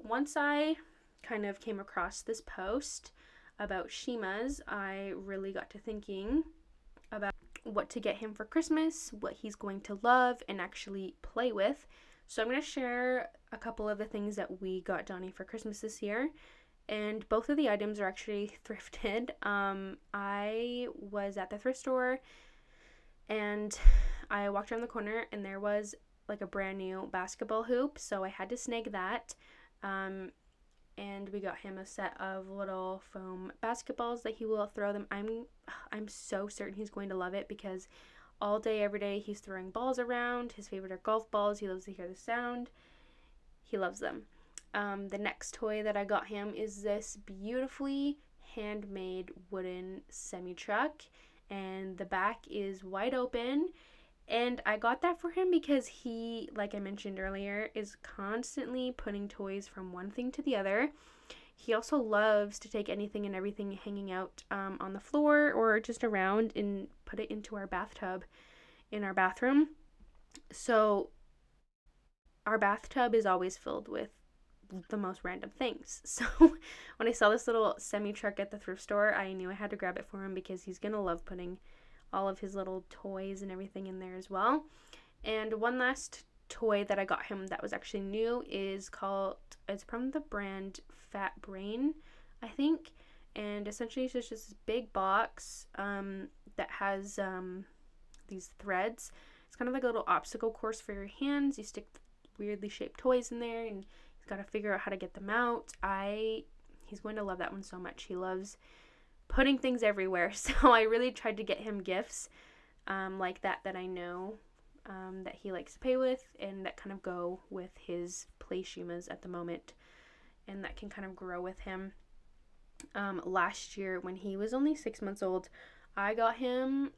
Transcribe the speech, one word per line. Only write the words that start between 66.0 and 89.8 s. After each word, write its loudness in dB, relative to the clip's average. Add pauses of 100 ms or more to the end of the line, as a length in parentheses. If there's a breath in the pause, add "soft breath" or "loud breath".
around 4
and 0 (160)
put -6
it -4
into -6
our -6
bathtub -4 (640 loud breath)
in -2
our -2
bathroom. 6 (800)
So 6 (1300)
our 2
bathtub 4
is 6
always 4
filled -6
with -4 (800)
the -2
most -2
random -4
things. -4
<laughs> -14
So -4 (720 loud breath)
when 2
I 4
saw 8
this 2
little 4
semi -2
truck -4
at -2
the -10
thrift -8
store, 4
I 0
knew -4
I -6
had -4
to -4
grab -2
it -8
for -8
him -6
because -6
he's -10
gonna -2
love 0
putting -8 (540 soft breath)
all 0
of -4
his -6
little -4
toys -8
and -6
everything -8
in -8
there -10
as -12
well. 4 (580 loud breath)
And 0
one 2
last 0 (240)
toy 2
that 2
I 2
got 0
him -4
that -4
was -4
actually -4
new 0
is -4
called, -2 (320)
it's -4